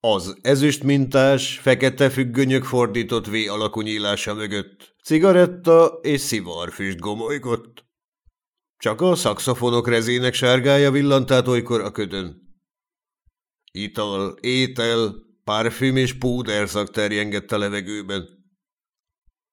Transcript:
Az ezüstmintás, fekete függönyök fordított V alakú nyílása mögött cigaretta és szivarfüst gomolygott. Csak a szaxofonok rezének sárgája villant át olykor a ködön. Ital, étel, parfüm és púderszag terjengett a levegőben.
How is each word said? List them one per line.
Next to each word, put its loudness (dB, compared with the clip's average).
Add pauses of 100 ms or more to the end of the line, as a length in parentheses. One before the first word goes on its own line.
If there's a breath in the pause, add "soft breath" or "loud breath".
Az 0
ezüstmintás, 2
fekete 2
függönyök 0
fordított -2
V -8
alakú -4
nyílása -4
mögött -8
cigaretta 6
és 0
szivarfüst -6
gomolygott. -6 (920)
Csak -4
a 2
szaxofonok -2
rezének 0
sárgája 2
villant 2
át 2
olykor 0
a -8
ködön. -8 (1160)
Ital, -6
étel, 0 (300)
parfüm -2
és 0
púderszag -2
terjengett -4
a -2
levegőben. -6 (1300)